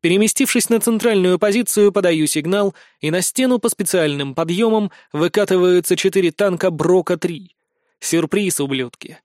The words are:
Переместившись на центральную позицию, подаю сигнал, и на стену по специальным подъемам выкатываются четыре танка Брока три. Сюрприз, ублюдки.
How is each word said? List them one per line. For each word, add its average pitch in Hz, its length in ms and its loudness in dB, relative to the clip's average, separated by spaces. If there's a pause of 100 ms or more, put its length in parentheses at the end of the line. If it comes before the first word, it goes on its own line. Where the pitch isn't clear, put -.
Переместившись 214 680 0
на 233 120 2
центральную 208 580 2
позицию, 208 540 2
подаю 175 340 0
сигнал, 185 480 -2 (260)
и 151 100 -4
на 180 120 0
стену 254 360 0
по 233 100 -2
специальным 147 680 -2
подъемам 202 560 0 (220)
выкатываются 180 840 2
четыре 185 340 0
танка 185 400 0
Брока 175 460 0
три. 156 380 -8 (480)
Сюрприз, 170 560 -2
ублюдки. 135 680 -8